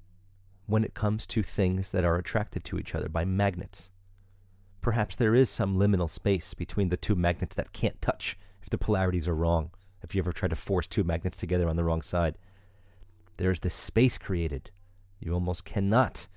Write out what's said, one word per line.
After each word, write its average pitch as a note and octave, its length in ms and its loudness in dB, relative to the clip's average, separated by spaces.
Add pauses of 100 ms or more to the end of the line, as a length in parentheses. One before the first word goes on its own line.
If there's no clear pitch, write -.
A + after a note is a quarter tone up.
(640)
when A2 180 2
it - 100 -4
comes G#2+ 340 -2
to A2 160 0
things F#2+ 480 0
that F#2 120 2
are E2+ 140 4
attracted - 480 -4
to F2 120 -6
each F2 160 -6
other D#2+ 160 -4
by E2 160 -2
magnets? F#2+ 680 -2 (920)
Perhaps A2 340 0
there A2+ 200 4
is B2+ 140 6
some G2 280 0
liminal F#2+ 320 4
space - 440 -2
between F#2 360 -2
the F2 80 0
two - 180 0
magnets F2 400 0
that - 180 -6
can't - 280 -2
touch - 360 -4 (240)
if - 80 -18
the A#2+ 80 -2
polarities F2+ 500 2
are E2+ 80 0
wrong. D#2+ 360 2 (320)
If - 100 -12
you F#2+ 80 0
ever F2 100 0
try - 160 -2
to E2+ 80 0
force F#2 320 -2
two - 160 0
magnets E2+ 340 -2
together F2 300 0
on D#2+ 80 0
the E2+ 80 2
wrong E2 180 0
side, E2+ 360 0 (1000)
there F#2 140 0
is F#2 80 -2
this F#2 140 -2
space - 440 2
created E2+ 540 -4 (480)
you - 140 -4
almost F2+ 320 -2
cannot G2+ 720 0